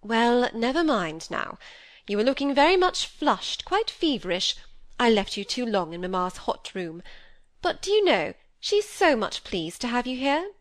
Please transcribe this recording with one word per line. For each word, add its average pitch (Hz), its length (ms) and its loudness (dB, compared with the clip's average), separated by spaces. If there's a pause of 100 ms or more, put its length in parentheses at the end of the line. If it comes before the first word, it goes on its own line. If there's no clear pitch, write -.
"Well, 240 500 2
never 254 320 0
mind 180 460 0
now. - 300 -6 (480)
You 202 120 0
are 214 40 4
looking 277 320 2
very 311 220 6
much 370 280 2
flushed, - 600 -2
quite 415 260 -2
feverish. 190 640 -2 (440)
I 240 120 6
left 202 260 0
you 202 80 -6
too 247 200 -4
long 185 280 -2
in 175 80 -8
mamma's 185 360 -2
hot - 360 -6
room. 175 300 -8 (580)
But - 220 -2
do 381 80 -2
you 427 120 4
know, 208 300 2 (260)
she's - 300 0
so 320 260 4
much - 280 -4
pleased 170 380 -6
to 247 60 -4
have 247 200 -2
you 254 100 -6
here." 294 440 -2